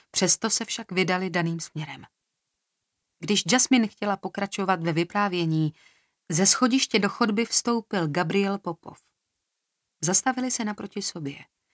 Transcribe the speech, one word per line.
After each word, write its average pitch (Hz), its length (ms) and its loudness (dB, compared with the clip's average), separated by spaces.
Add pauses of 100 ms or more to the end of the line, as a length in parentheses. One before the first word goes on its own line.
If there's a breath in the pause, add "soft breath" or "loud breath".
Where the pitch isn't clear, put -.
(120)
přesto - 380 2
se 220 160 -2
však - 260 -10
vydali 185 380 2
daným 165 300 -2
směrem. 143 460 -10 (1160)
Když 190 320 0
Jasmine 247 360 6
chtěla 202 300 -4
pokračovat 190 640 -2
ve 165 100 0
vyprávění, 170 800 0 (580 soft breath)
ze 160 140 4
schodiště 240 540 2
do 196 100 0
chodby 220 360 0
vstoupil 220 640 -2
Gabriel 180 500 0
Popov. - 460 -12 (1000)
Zastavili 247 500 0
se 240 140 -4
naproti 208 360 -8
sobě. 143 440 -8 (280)